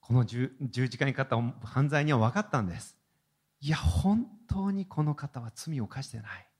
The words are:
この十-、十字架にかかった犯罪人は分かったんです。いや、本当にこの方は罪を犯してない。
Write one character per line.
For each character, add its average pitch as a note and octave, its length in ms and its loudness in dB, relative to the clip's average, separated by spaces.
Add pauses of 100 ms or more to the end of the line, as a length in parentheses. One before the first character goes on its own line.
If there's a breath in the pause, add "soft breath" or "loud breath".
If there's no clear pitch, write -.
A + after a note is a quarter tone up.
こ A#2 100 0
の B2 120 8
十-、 B2 260 -4 (100)
十 B2+ 280 -2
字 - 80 -10
架 C#3 80 2
に C3+ 80 0
か C3+ 120 -2
か A#2 120 0
っ A#2 240 0
た - 40 -14
犯 C3+ 220 2
罪 D3 160 2
人 D3 160 4
は A2 80 6
分 A#2+ 60 0
か G#3 80 2
っ - 100 -4
た C#3 80 2
ん G2 80 0
で F2 100 -4
す。 - 200 -14 (640)
い C#3 80 -4
や、 D#3 80 2
本 A3 500 2 (220)
当 G3 200 0
に G3 160 -2
こ - 160 -4
の D3+ 140 2
方 C#3 240 -10
は A#2 160 -10
罪 D#3 240 -6
を G#2+ 60 0
犯 C3+ 180 -8
し - 60 -12
て A2+ 100 -12
な G#2+ 80 -14
い。 F#2+ 200 -14 (120)